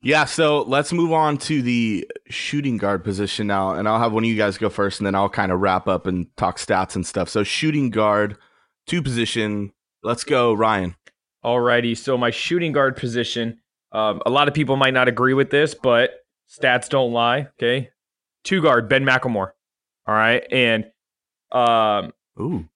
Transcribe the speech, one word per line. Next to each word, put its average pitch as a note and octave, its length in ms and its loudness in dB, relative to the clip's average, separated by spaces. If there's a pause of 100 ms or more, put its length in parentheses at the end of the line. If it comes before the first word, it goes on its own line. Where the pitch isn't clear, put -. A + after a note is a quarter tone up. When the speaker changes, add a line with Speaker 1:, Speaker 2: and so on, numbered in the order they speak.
Speaker 1:
Yeah, D3+ 200 2
so D3+ 380 0
let's C#3 300 -2
move E3+ 200 0
on D#3 260 2
to D3 240 -2
the A#2 460 -2 (200)
shooting C#3 480 -4
guard G2 280 -2
position G2+ 420 -4
now, G2 260 -2
and G2 160 -2
I'll A2 120 2
have A#2 120 0
one A2 120 0
of A2+ 40 2
you A2+ 80 0
guys G#2 220 0
go G#2+ 100 -2
first, G2+ 300 -4
and G#2 80 -2
then G2 80 0
I'll G2 140 2
kinda F#2+ 280 -2
wrap F#2 300 0
up F#2 200 -2
and F2+ 300 -4
talk F2+ 200 -2
stats F#2+ 400 -2
and F#2 100 -4
stuff. F#2 220 -4
So G#2 160 -2
shooting D3 460 -2
guard, G#2+ 460 2 (500)
two F3 160 -2
position. A2 720 -4 (300)
Let's A#2 220 -4
go, A#2+ 300 2
Ryan. G#2 420 0 (480)
Speaker 2:
Alrighty, A#2+ 520 0
so C3 220 -2
my A#2+ 120 0
shooting E3+ 420 -2
guard C3+ 240 0
position, A#2 600 -4 (340)
um, G#2+ 340 -2
a A#2+ 40 0
lot C#3+ 180 4
of C#3+ 60 -4
people C3+ 220 0
might C3 180 2
not B2+ 140 4
agree B2 260 2
with C3+ 160 2
this, D3 240 2
but B2 360 2 (380)
stats B2 400 0
don't B2+ 240 0
lie, A#2+ 360 0 (100)
okay? A#2+ 320 -2 (540)
Two F#3+ 180 0
guard, A#2+ 260 4
Ben C3+ 160 2
McLemore, B2 460 0 (560)
all G#2+ 80 0
right? A2 380 4
And, A2+ 320 2 (680)
um, A2 600 2 (280)
Speaker 1:
Ooh. F2 240 -4 (120)